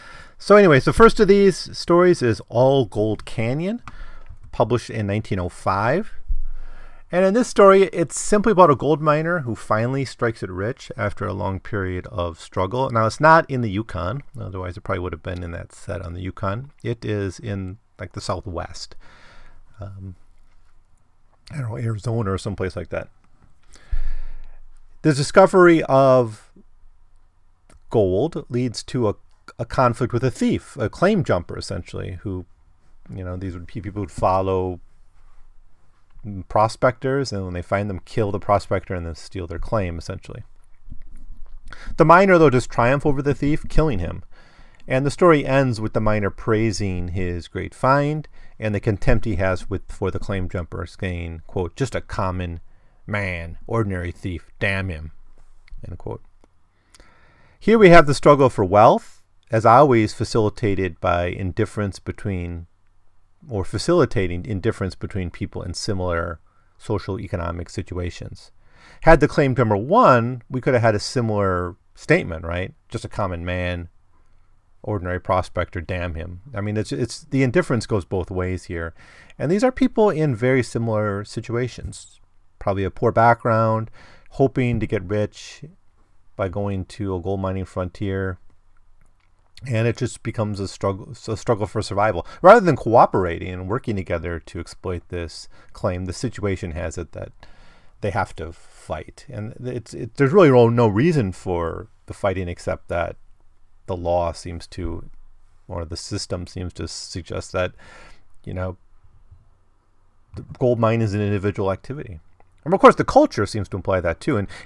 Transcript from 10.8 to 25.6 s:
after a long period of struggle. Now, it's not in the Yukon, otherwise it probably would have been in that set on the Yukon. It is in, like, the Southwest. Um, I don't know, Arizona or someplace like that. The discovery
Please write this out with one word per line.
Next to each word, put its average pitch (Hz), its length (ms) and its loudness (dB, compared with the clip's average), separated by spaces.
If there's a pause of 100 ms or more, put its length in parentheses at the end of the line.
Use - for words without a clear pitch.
after 101 300 -4
a 98 80 -6
long 95 260 -6
period 92 460 -6
of 87 340 -6
struggle. 98 480 -4
Now, 113 160 0
it's 110 160 -2
not 160 300 6
in 131 100 -2
the 113 80 -2
Yukon, 98 540 -6 (180)
otherwise 95 380 -10
it - 20 -14
probably 95 200 -4
would 90 120 -6
have 85 100 -10
been 90 200 -8
in 85 80 -10
that 87 240 -14
set 92 260 -10
on 87 140 -12
the 92 80 -12
Yukon. 98 500 -8 (100)
It 117 220 -6
is 101 340 -4
in, 98 380 -8 (240)
like, 98 120 -14
the - 100 -12
Southwest. 87 760 -10 (800)
Um, 95 380 -14 (1300)
I 156 80 -12
don't 123 100 -6
know, 110 80 -8
Arizona 113 560 -2
or 92 60 -2
someplace 95 380 -6
like 90 120 -8
that. - 220 -8 (1900)
The 156 100 4
discovery 175 720 6